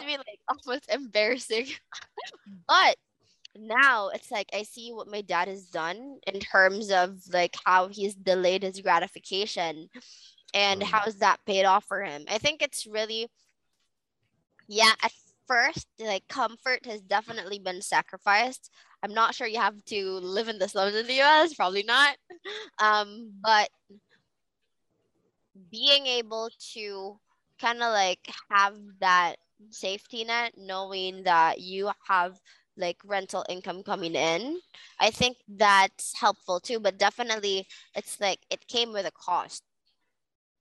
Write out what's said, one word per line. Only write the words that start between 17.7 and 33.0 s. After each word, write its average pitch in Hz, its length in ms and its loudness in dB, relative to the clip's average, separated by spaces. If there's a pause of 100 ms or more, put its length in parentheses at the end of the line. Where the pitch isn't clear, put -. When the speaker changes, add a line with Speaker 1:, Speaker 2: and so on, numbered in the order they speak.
Speaker 1:
sacrificed. 202 880 0 (320)
I'm 208 100 -8
not 226 220 2
sure 247 120 -6
you 220 140 -4
have 208 240 -2
to 196 260 -6 (100)
live 196 280 -4
in 214 100 -6
the 185 100 -2
slums 202 260 0
in 226 120 -2
the 254 80 -2
U 269 80 4
S, 311 320 6
probably 196 280 -2
not. 269 340 4 (120)
<laughs> 392 500 -12
Um, 214 540 0 (100)
but 214 260 4 (2000)
being 277 360 2
able 226 420 -4 (240)
to 202 460 -12 (400)
kinda, 233 300 -2
like, 196 400 0 (220)
have 202 260 4 (220)
that 180 380 4 (340)
safety 208 520 -8
net, 233 340 -4
knowing 190 680 -8
that 165 380 4
you 190 300 -6 (160)
have, 190 320 0 (380)
like, 175 260 -6